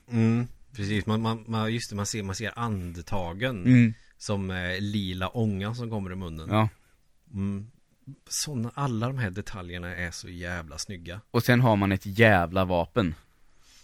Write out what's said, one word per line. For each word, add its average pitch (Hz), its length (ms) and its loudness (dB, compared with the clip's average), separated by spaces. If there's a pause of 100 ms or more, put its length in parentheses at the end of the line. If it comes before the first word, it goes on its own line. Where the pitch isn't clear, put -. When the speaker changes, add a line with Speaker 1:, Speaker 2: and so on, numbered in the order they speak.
(120)
Speaker 1:
Mm, 117 360 4 (280)
precis. 104 300 -2
Man, 110 160 2
man, 113 260 -2
man, 110 260 0
just 117 160 -6
det, 104 60 -8
man 101 100 -2
ser, 107 180 -4
man 95 120 -6
ser 110 240 -8
andetagen 95 1080 -4
Speaker 2:
Mm. 120 280 10 (240)
Speaker 1:
som, 98 340 -2
eh, 90 280 -2
lila 95 500 -4
ånga 107 460 -2
som 120 140 -8
kommer 98 220 -6
i 92 40 -8
munnen. 80 360 -8
Speaker 2:
Ja. 110 180 4 (640)
Speaker 1:
Mm. 98 380 -4 (560)
Såna, 120 480 -4
alla 123 320 -2
de 135 100 -4
här 113 120 0
detaljerna 90 640 -8
är 87 160 -4
så - 180 -14
jävla 87 480 -10
snygga. 85 440 -10 (100)
Speaker 2:
Och 117 120 2
sen 123 180 4
har 113 140 6
man 98 160 2
ett 95 140 -2
jävla 95 600 6
vapen. 87 500 0 (680)